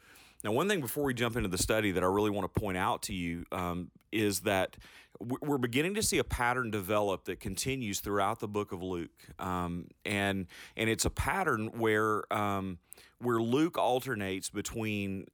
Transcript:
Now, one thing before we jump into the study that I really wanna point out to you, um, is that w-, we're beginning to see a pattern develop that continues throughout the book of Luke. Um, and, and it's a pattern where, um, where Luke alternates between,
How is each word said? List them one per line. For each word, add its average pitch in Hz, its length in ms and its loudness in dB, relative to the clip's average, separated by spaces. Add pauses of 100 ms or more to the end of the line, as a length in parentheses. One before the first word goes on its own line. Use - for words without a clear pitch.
(420)
Now, 107 80 -2
one 151 180 2
thing 202 120 2
before 143 240 -2
we 135 100 0
jump 120 220 0
into 107 120 0
the 90 100 0
study 107 340 2
that 87 100 2
I 90 40 4
really 104 240 4
wanna 98 180 -2
point 98 280 -2
out 101 280 0
to 104 100 -6
you, 87 380 -4
um, 87 400 -4 (180)
is 101 300 2
that 95 360 0 (440)
w-, 120 220 -4
we're 147 160 0
beginning 147 360 0
to 214 80 -2
see 202 140 0
a 131 80 4
pattern 123 460 0
develop 101 560 0
that 92 120 -4
continues 110 640 -4
throughout 101 400 0
the 110 80 -4
book 104 240 -2
of 87 100 -6
Luke. 90 460 -6 (100)
Um, 90 500 -2 (160)
and, 101 420 0 (300)
and 110 120 0
it's 113 160 0
a - 60 2
pattern 139 560 0 (100)
where, 107 560 2
um, 98 460 0 (400)
where 120 220 2
Luke 135 360 2
alternates 104 720 0
between, 101 840 -4